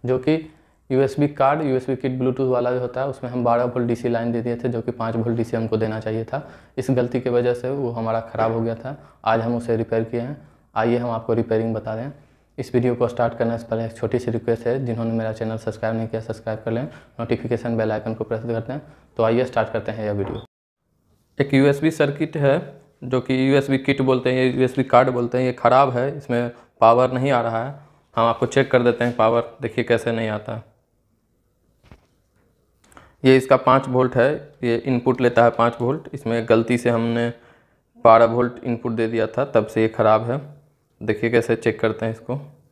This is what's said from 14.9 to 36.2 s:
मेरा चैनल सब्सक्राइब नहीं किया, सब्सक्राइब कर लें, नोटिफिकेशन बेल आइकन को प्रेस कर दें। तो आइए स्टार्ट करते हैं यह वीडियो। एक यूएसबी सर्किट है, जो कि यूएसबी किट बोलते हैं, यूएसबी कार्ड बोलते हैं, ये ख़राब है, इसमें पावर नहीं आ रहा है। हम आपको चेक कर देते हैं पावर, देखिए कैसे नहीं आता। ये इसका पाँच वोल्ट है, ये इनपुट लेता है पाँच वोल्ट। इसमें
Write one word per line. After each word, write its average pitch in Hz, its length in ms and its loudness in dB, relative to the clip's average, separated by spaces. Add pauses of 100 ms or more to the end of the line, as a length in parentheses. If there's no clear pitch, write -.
मेरा 110 200 -4
चैनल 113 260 -6
सब्सक्राइब 113 360 -6
नहीं 113 120 -4
किया, 113 160 -6
सब्सक्राइब 110 360 -8
कर 113 120 -6
लें, 117 120 -2 (360)
नोटिफिकेशन 117 580 -2
बेल 110 140 0
आइकन 107 220 -4
को 113 100 -6
प्रेस 110 200 -6
कर 113 180 -4
दें। 131 180 -8 (380)
तो 113 60 2
आइए 117 220 2
स्टार्ट 113 280 -2
करते 110 180 -4
हैं 107 140 -8
यह 104 80 -2
वीडियो। 101 320 -6 (960)
एक 139 140 0
यूएसबी 139 400 4
सर्किट 151 440 -2
है, 143 440 0 (220)
जो 127 180 0
कि 131 140 -2
यूएसबी 135 440 2
किट 135 220 -2
बोलते 127 300 2
हैं, 127 160 2
यूएसबी 127 380 0
कार्ड 127 240 6
बोलते 123 280 -2
हैं, 127 80 2
ये 123 80 0
ख़राब 131 380 4
है, 123 140 -2 (120)
इसमें 120 340 -4 (300)
पावर 123 300 6
नहीं 127 200 0
आ 120 100 2
रहा 113 240 -4
है। 143 80 -10 (420)
हम 113 100 2
आपको 117 200 0
चेक 131 260 2
कर 120 120 4
देते 120 200 2
हैं 120 120 -2
पावर, 117 460 2
देखिए 117 220 -4
कैसे 117 280 0
नहीं 113 180 -2
आता। 107 320 -8 (2500)
ये 131 140 8
इसका 131 220 4
पाँच 135 300 4
वोल्ट 127 260 2
है, 127 180 4 (300)
ये 117 140 0
इनपुट 127 440 0
लेता 120 220 6
है 117 80 8
पाँच 117 300 0
वोल्ट। 139 320 -4
इसमें 117 360 -4